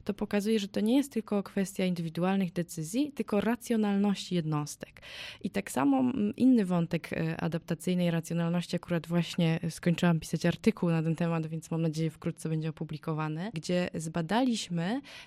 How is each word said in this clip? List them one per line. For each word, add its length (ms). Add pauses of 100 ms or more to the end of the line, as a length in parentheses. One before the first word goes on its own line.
to 100
pokazuje, 460
że 80
to 120
nie 180
jest 160
tylko 300
kwestia 420
indywidualnych 680
decyzji, 580
tylko 300
racjonalności 920
jednostek. 640 (400)
I 80
tak 220
samo, 280
mm, 360
inny 300
wątek, 480
e, 240
adaptacyjnej 760
racjonalności, 640
akurat 320
właśnie 520 (100)
skończyłam 500
pisać 260
artykuł 440
na 140
ten 120
temat, 320
więc 240
mam 100
nadzieję, 280
wkrótce 400
będzie 200
opublikowany, 840
gdzie 400
zbadaliśmy, 1080 (260)